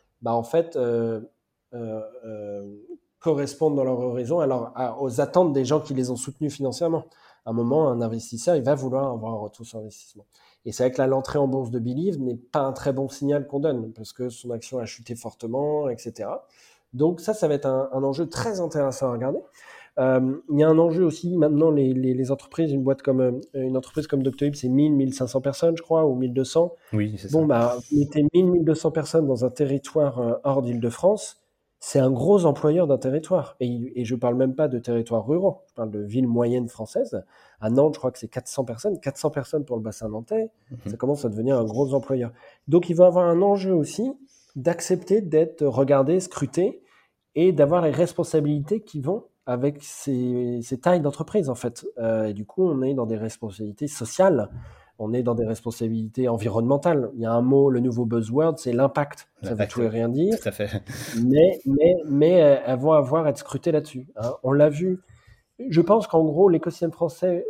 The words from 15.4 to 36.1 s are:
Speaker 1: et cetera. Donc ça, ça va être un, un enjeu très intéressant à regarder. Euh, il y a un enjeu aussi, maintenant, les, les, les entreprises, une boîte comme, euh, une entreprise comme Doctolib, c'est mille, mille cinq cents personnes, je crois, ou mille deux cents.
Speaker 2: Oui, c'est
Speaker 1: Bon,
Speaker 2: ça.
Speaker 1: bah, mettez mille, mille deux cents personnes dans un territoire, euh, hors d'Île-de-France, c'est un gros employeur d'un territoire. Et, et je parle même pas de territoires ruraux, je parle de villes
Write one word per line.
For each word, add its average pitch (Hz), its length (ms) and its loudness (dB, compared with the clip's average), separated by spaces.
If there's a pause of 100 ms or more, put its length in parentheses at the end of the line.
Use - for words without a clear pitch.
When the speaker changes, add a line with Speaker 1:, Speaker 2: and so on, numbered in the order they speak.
Speaker 1:
et 120 80 -6
cetera. 110 500 -10 (460)
Donc 160 300 0
ça, 214 100 -2
ça 196 160 0
va 147 60 2
être 135 120 -2
un, 131 260 0
un 131 120 -2
enjeu 139 240 -2
très 202 320 -4
intéressant 143 480 -2
à 120 40 -2
regarder. 131 280 -4 (580)
Euh, 131 380 2 (160)
il 147 80 4
y - 20 6
a 156 60 6
un 160 100 6
enjeu 170 260 4
aussi, 175 320 -2
maintenant, 156 360 4
les, 139 200 4
les, 127 220 0
les 127 160 -2
entreprises, 151 400 -2
une 139 140 0
boîte 135 180 0
comme, 131 180 2
euh, 127 200 0 (120)
une 131 240 -2
entreprise 147 300 -6
comme 139 160 0
Doctolib, 139 320 -2
c'est 127 140 -4
mille, 147 260 4
mille 135 180 2
cinq 131 140 -4
cents 135 140 -2
personnes, 151 360 0
je 165 60 -10
crois, 160 240 2
ou 135 80 2
mille 127 180 -2
deux 131 120 0
cents. 170 300 0 (180)
Speaker 2:
Oui, 107 260 -2
c'est 98 140 -12
Speaker 1:
Bon, 156 80 4
Speaker 2:
ça. 156 60 2
Speaker 1:
bah, 120 300 2 (160)
mettez 143 400 2
mille, 180 140 4
mille 175 180 2
deux 156 120 2
cents 151 160 -2
personnes 160 340 0
dans 123 180 0
un 123 60 2
territoire, 139 680 -2
euh, 117 140 0 (100)
hors 139 180 2
d'Île-de-France, 120 800 -2 (400)
c'est - 180 0
un 131 140 4
gros 170 320 4
employeur 156 420 2
d'un 139 120 4
territoire. 143 600 -2
Et, 123 420 -4
et 123 40 -2
je 113 100 -4
parle 123 220 0
même 131 180 2
pas 151 140 0
de 123 100 -4
territoires 117 480 -2
ruraux, 175 420 0
je - 60 -20
parle 113 160 -8
de 104 100 -6
villes 117 280 -2